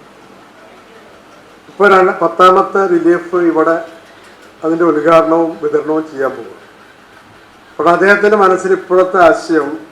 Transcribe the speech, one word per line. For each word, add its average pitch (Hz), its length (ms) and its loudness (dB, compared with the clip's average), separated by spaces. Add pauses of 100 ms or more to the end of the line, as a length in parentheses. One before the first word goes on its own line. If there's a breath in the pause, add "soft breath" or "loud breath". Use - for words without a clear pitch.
(1700)
ഇപ്പോൾ 190 260 -2
ര-, 185 300 0
പത്താമത്തെ 185 580 2 (140)
റിലീഫ് 170 420 -2 (140)
ഇവിടെ 160 260 0 (840)
അതിൻ്റെ 165 260 -2
ഉദ്ഘാടനവും 160 600 0 (120)
വിതരണവും 151 480 -4
ചെയ്യാൻ 135 260 -4
പോകും. 104 160 -16 (1300)
അപ്പോൾ 151 160 0
അദ്ദേഹത്തിൻ്റെ 202 480 2
മനസ്സിൽ 185 320 0
ഇപ്പോഴത്തെ 185 500 0
ആശയം 156 420 0 (240)